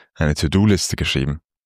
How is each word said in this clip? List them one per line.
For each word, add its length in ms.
eine 200
To-Do-Liste 600
geschrieben. 440